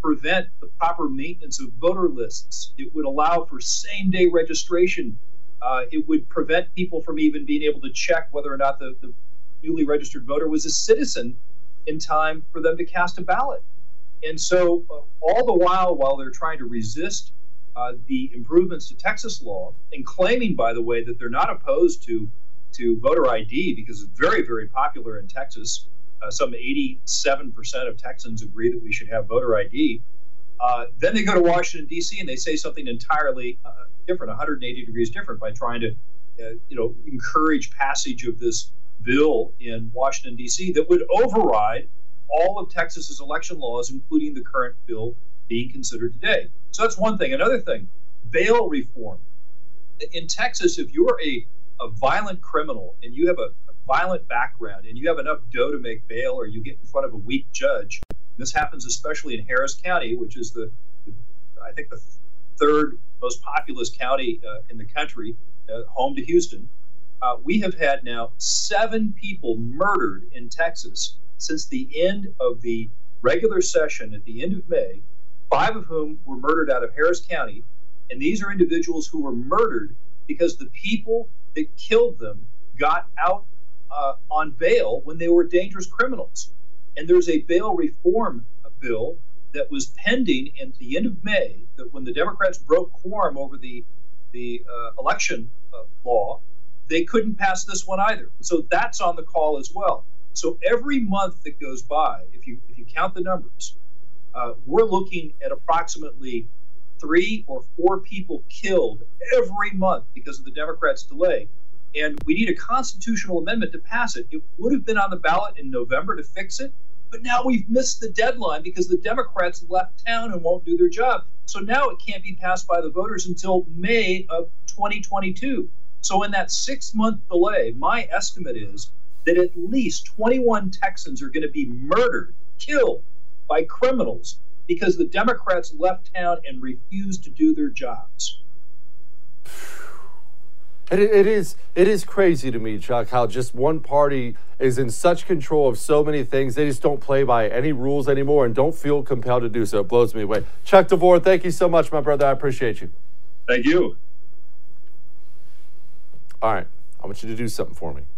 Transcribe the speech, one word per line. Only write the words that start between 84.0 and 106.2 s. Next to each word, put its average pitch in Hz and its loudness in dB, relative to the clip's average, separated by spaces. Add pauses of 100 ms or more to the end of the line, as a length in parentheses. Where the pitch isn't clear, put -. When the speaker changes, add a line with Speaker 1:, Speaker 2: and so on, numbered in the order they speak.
Speaker 1:
on 151 0
bail 165 2
when 160 -2
they 170 0
were 170 6
dangerous 180 0
criminals. 233 0 (460)
And 151 -2
there's 175 4
a 156 2
bail 185 2
reform - 2 (340)
bill 123 0 (360)
that 143 -2
was 139 0 (100)
pending 190 0 (100)
at 131 -2
the 127 -2
end 208 0
of 196 0
May, 202 0 (200)
that 120 -2
when 131 -2
the 123 -2
Democrats 180 0
broke 175 2
quorum 185 0
over 135 -2
the, 123 -2 (480)
the, 120 -2
uh, 117 -2
election, 135 0 (240)
uh, - -2 (220)
law, - 2 (480)
they 170 2
couldn't 214 2
pass 190 0
this 190 -2
one 190 0
either. 208 0 (100)
So 160 0
that's - 0
on 170 0
the 160 -2
call 151 0
as 135 -2
well. - 0 (280)
So - 0 (100)
every 254 2
month 196 0
that 147 -2
goes 131 -2
by, - 0 (100)
if - -2
you, 120 -2 (120)
if - -2
you 117 -2
count 185 0
the 185 -2
numbers, - 0 (580)
uh, 123 0 (100)
we're 180 2
looking 185 0 (100)
at 175 0
approximately 135 0 (520)